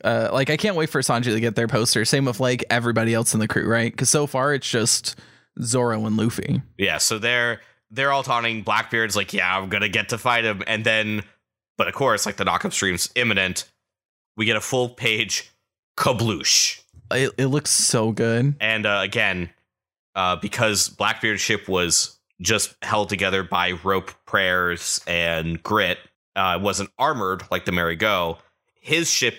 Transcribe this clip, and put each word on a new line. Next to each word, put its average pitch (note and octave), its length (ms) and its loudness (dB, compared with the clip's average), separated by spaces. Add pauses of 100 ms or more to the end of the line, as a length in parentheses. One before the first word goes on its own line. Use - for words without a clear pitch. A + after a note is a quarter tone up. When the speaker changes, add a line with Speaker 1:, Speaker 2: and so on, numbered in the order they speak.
Speaker 1:
uh, A2+ 280 0
like, C3+ 180 0
I D3+ 60 0
can't G3 200 -2
wait D#3 140 0
for C#3+ 100 -2
Sanji A#2+ 240 0
to A2+ 160 0
get A2+ 160 0
their A#2 120 2
poster. A2 360 2
Same C#3 220 2
with, B2 140 -2
like, B2+ 300 2
everybody A#2 440 2
else A2+ 200 2
in A2 60 2
the G#2+ 80 2
crew, - 180 0
right? A#2 300 0
'Cause C3 140 0
so D3 160 2
far, C#3 280 0
it's C3+ 140 -4
just - 480 0 (460)
Zoro A#2 440 0
and A2 100 -2
Luffy. A#2+ 440 0 (160)
Speaker 2:
Yeah, F2+ 220 0
so - 200 0
they're, A#2+ 420 0 (300)
they're C#3 220 0
all C#3 100 2
taunting. A#2 400 -2
Blackbeard's A2 540 0
like, G2+ 160 -2
"Yeah, F#2 260 0
I'm F#2+ 120 -4
gonna G#2 180 0
get G#2 220 -2
to A#2 80 -4
fight A#2 260 0
him." G#2 220 -2
And A2 180 -2
then, G#2+ 380 0 (560)
but E2+ 100 0
of - 60 -6
course, A#2 320 0
like, G#2 100 -6
the G2+ 80 -2
knockup F2+ 300 0
stream's F2+ 400 -2
imminent. G2 500 0 (720)
We A2 80 -2
get A2 120 2
a G#2 40 -2
full B2 300 -2
page A2+ 600 -2 (460)
kabloosh. - 840 0 (300)
Speaker 1:
It, C3 280 0
it C3 80 2
looks C#3+ 240 0
so A2+ 420 2
good. A#2 480 2
Speaker 2:
And, A2 260 0
uh, G2+ 160 2
again, G2 480 0 (640)
uh, F2+ 220 2
because G#2 540 0
Blackbeard's G#2+ 500 0
ship - 280 -2
was F2 500 0 (240)
just G2 420 0
held G#2 260 0
together F#2+ 340 0
by F2+ 300 0 (100)
rope F#2+ 280 0 (160)
prayers F2+ 800 0
and E2+ 560 -2
grit, G2 360 0 (380)
uh, F#2 240 0
wasn't G2 380 -2
armored A2 520 0
like F#2 140 -2
the G2 80 -4
Merry E2+ 240 0
Go, F2 420 0 (420)
his D#3+ 300 0
ship A#2+ 280 0